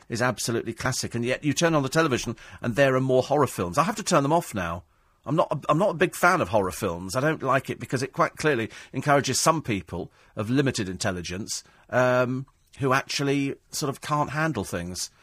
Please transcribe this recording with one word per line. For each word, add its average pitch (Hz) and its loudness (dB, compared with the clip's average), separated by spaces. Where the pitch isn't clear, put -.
is 117 -4
absolutely 117 -2
classic. - -4
And 120 -2
yet 127 -2
you 143 2
turn 165 2
on 139 2
the 131 -2
television 131 0
and 117 -4
there 135 4
are 131 2
more 127 4
horror 143 2
films. 87 -2
I 156 4
have 214 -2
to 214 -6
turn 156 4
them 143 0
off 165 0
now. 87 -4
I'm 143 -2
not, 160 0
I'm 151 4
not 196 4
a 175 -2
big 170 0
fan 180 4
of 101 0
horror 95 2
films. 92 -4
I 131 0
don't 151 0
like 131 0
it - -6
because 127 -4
it 131 -6
quite - 0
clearly 127 0
encourages 135 2
some 160 2
people 87 -4
of 107 -4
limited 127 0
intelligence, 92 -6
um, 127 2
who 131 2
actually 139 0
sort 147 -4
of - -8
can't 147 -2
handle 151 -2
things. 90 -6